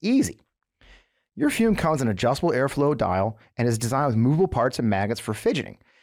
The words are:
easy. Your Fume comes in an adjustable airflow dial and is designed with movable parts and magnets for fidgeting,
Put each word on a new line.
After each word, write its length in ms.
easy. 380
Your 140
Fume 260
comes 260
in 60
an 40
adjustable 400
airflow 460
dial 400
and 100
is 100
designed 300
with 80
movable 320
parts 320
and 100
magnets 320
for 120
fidgeting, 440